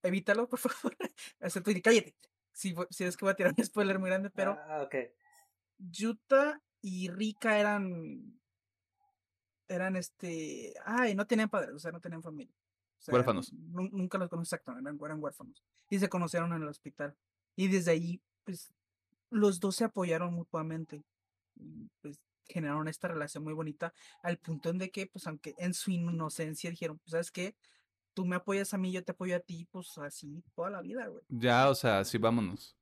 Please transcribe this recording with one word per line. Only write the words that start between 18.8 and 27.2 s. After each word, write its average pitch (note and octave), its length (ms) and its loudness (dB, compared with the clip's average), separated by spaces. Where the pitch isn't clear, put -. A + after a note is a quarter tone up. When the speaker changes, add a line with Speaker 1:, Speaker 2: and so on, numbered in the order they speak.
Speaker 1:
los G#3 300 4
dos F#3+ 160 0
se A#3 100 2
apoyaron F3 480 0
mutuamente. D#3+ 720 -6
Y, D3+ 340 -16
pues, D3 180 -14
generaron D#3 420 -2
esta D#3+ 200 -6
relación D#3 360 -4
muy D#3 100 -4
bonita, D#3+ 400 -6
al F3 140 -2
punto E3 320 -4
en F3 100 0
de F#3 120 -4
que, F#3+ 160 -4
pues, - 200 -12
aunque D#3 320 -10
en F3+ 140 -2
su - 180 -2
inocencia E3 800 -2
dijeron, E3 300 -6
"Pues, - 120 -14
¿sabes E3 200 0